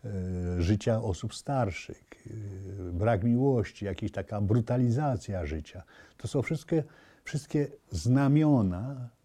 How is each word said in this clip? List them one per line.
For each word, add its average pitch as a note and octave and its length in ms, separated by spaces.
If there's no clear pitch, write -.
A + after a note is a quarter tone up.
e, F2+ 580
życia G#2+ 400
osób F#2+ 320
starszych, - 680
e, F2 40
brak G#2 320
miłości, A#2+ 600
jakaś G2 260
taka G#2 300
brutalizacja A#2+ 1040
życia. D2+ 360
To - 120
są C#3 140
wszystkie, D#3+ 420
wszystkie D3 420
znamiona B2+ 1200